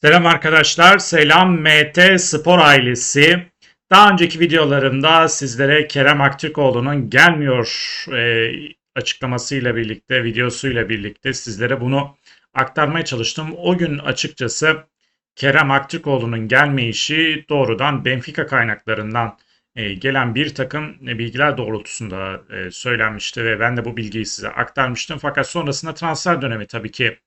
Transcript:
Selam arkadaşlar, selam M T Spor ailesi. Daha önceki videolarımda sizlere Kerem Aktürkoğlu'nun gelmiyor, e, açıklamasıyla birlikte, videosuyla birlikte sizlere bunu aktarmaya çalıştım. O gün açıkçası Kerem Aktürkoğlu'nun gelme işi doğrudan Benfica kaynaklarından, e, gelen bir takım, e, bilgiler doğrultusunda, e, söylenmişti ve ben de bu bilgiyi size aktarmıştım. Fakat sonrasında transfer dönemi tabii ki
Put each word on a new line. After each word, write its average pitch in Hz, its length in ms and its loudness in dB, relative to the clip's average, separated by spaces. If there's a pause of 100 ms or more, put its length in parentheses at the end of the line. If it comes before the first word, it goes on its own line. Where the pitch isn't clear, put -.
Selam 170 220 6
arkadaşlar, 165 720 6
selam 170 600 4
M 151 320 2
T 185 260 6
Spor 175 420 2
ailesi. 143 880 4 (440)
Daha 202 200 8
önceki 170 280 0
videolarımda 151 880 2
sizlere 139 600 0
Kerem 143 340 2
Aktürkoğlu'nun 139 880 0
gelmiyor, 139 580 2 (460)
e, 117 380 0 (440)
açıklamasıyla 123 800 -4
birlikte, 117 480 -4
videosuyla 117 680 -4
birlikte 107 440 -6
sizlere 117 480 -4
bunu 139 360 -4 (360)
aktarmaya 151 520 -2
çalıştım. 151 520 -6
O 175 200 0
gün 151 200 -2
açıkçası 143 840 -4 (520)
Kerem 143 360 2
Aktürkoğlu'nun 117 760 -2
gelme 135 400 2
işi 156 640 -2
doğrudan 131 560 -2
Benfica 135 420 -4
kaynaklarından, 110 880 -4 (380)
e, 104 180 -8
gelen 127 420 -2
bir 143 200 -4
takım, 143 520 -10
e, 120 120 -8
bilgiler 120 380 -2
doğrultusunda, 101 920 -8
e, 92 220 -12
söylenmişti 110 760 -4
ve 110 140 -2
ben 120 180 -2
de 113 80 -6
bu 120 120 -8
bilgiyi 110 280 -8
size 107 240 -10
aktarmıştım. 127 680 -6
Fakat 139 280 -4
sonrasında 156 460 -6
transfer 160 480 -4
dönemi 113 260 -6
tabii 110 240 -12
ki - 360 -4